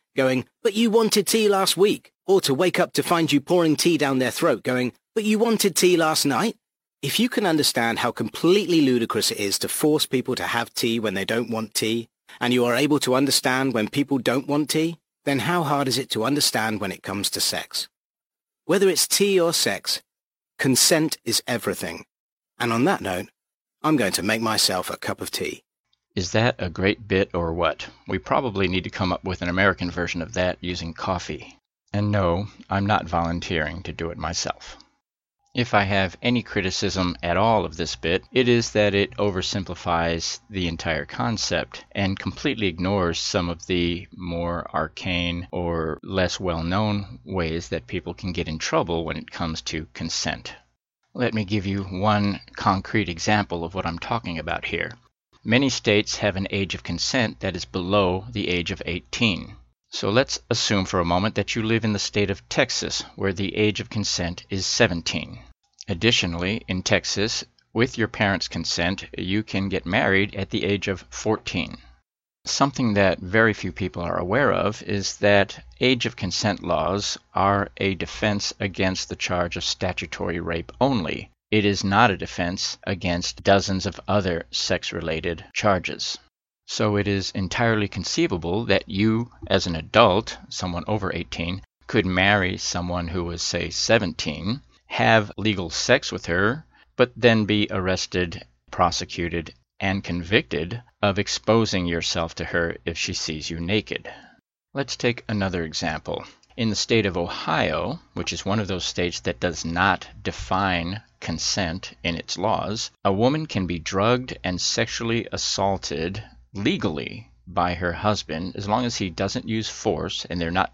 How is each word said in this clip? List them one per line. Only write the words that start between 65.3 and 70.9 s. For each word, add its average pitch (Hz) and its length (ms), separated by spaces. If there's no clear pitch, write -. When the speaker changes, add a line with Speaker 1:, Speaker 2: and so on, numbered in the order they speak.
Speaker 2:
Additionally, 92 800
in 92 140
Texas, - 640
with 123 240
your 110 120
parents' 98 400
consent, 87 560
you 95 240
can 98 280
get 90 160
married 98 500
at 95 140
the - 160
age 101 240
of 92 200